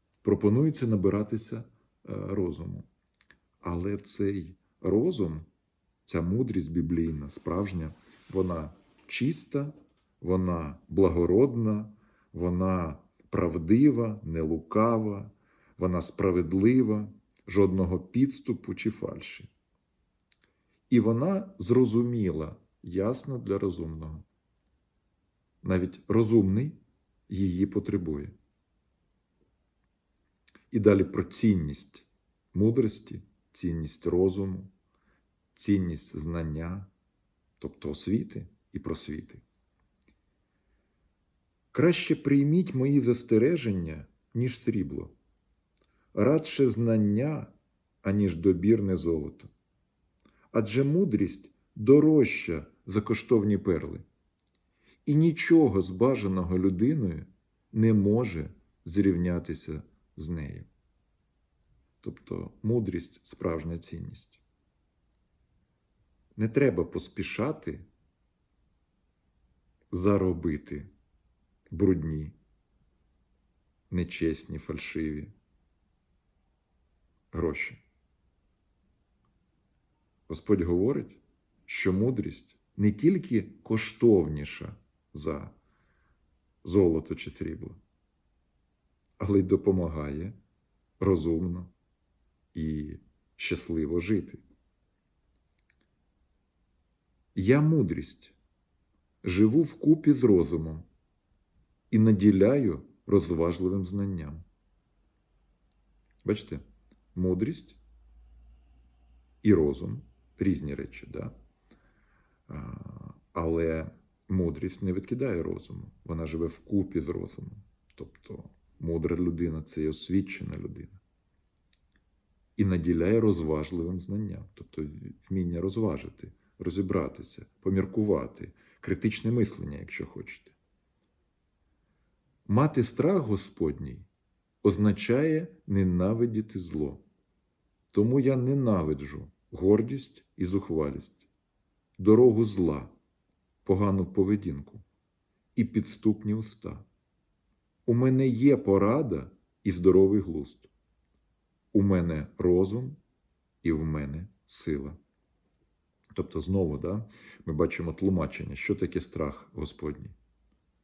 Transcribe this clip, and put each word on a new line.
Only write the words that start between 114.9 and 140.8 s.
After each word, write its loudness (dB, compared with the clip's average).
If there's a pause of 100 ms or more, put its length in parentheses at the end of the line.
відкидає -4
розуму, -10 (140)
вона -6
живе -4
вкупі -2
з -4
розумом. -10 (320)
Тобто -18 (360)
мудра -2
людина — -2
це -8
і 0
освічена -4
людина. -14 (1600)
І 2
наділяє 2
розважливим -2
знанням, -8 (100)
тобто -14
в-, -14
вміння -2
розважити, -4 (260)
розібратися, -6 (140)
поміркувати, -2 (280)
критичне -2
мислення, -2
якщо -12
хочете. -18 (2000)
Мати 4
страх 0
Господній -4 (640)
означає 2 (180)
ненавидіти 0
зло. -6 (920)
Тому 4
я 4
ненавиджу 0 (240)
гордість 2 (120)
і -4
зухвалість, -4 (720)